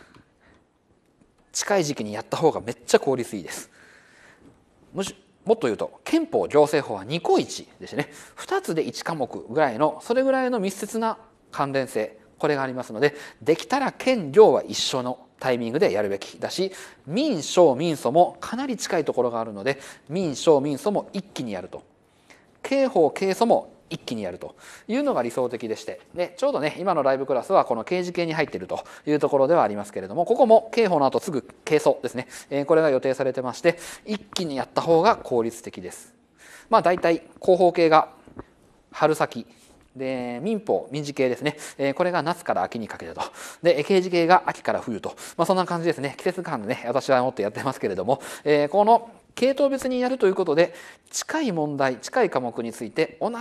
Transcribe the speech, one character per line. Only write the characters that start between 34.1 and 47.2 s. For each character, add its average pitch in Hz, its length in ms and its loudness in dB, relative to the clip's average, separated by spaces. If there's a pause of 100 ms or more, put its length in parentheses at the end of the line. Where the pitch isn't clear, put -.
気 - 260 -8
に 139 120 -6
や - 80 -2
っ - 20 -14
た - 140 -2
方 165 200 6
が 214 140 6
効 - 260 -2
率 113 220 -4
的 98 180 -14
で 90 100 -12
す。 - 220 -20 (560)
ま 220 100 8
あ、 - 40 2
大 175 160 2
体、 170 240 2 (160)
公 185 180 6
法 175 160 6
系 165 160 4
が 156 200 6 (840)
春 156 240 2
先。 139 320 -4 (480)
で、 127 480 -6
民 208 160 -2
法、 110 320 -2
民 147 120 -6
事 139 120 -10
系 131 140 2
で 120 60 -2
す - 60 -10
ね。 147 160 -4 (220)
え 139 100 0
ー、 135 60 -2
こ 180 80 0
れ 180 80 -2
が 175 100 0
夏 165 240 -4
か 117 80 0
ら 92 80 -2
秋 95 160 -4
に 107 100 -8
か - 120 -14
け 85 80 -14
て 82 60 -12
と。 - 80 -8 (420)
で、 151 200 4
刑 190 180 4
事 185 100 -2
系 170 160 2
が 180 180 6
秋 - 160 -6
か 110 120 -2
ら 95 80 -4
冬 107 200 -6
と。 - 140 -10 (200)
ま 170 80 0
あ、 - 40 -6
そ 190 80 4
ん - 20 -2
な 180 80 2
感 170 160 -4
じ 170 60 -2
で 156 60 2
す - 40 -20
ね。 131 200 -6
季 - 80 -6
節 180 180 -4
感 151 180 -6
で 98 60 -10
ね、 123 180 -4
私 127 240 -2
は 127 140 4